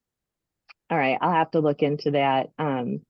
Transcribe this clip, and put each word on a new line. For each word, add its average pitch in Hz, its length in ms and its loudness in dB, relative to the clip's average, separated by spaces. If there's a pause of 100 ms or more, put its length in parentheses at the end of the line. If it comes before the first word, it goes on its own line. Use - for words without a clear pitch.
(880)
all 170 80 -2
right, 135 240 0
I'll 160 100 0
have 160 200 2
to 170 80 0
look 151 240 0
into 147 280 0
that, 139 380 2 (100)
um 139 500 -4